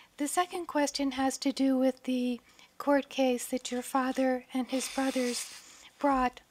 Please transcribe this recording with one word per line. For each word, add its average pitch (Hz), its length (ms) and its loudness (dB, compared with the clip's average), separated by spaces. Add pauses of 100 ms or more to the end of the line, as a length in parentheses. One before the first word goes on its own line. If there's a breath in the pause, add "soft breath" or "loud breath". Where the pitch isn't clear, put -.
(160 loud breath)
The 285 120 -2
second 359 380 -2
question 285 460 0
has 269 260 0
to 269 140 0
do 269 260 2
with 262 260 2
the 247 360 -2 (380 soft breath)
court 277 300 2
case 254 380 0
that - 260 -4
your 247 100 -4
father 262 720 0
and 254 160 -2
his 262 260 -2
brothers 262 560 -2 (480 loud breath)
brought 262 420 0 (100)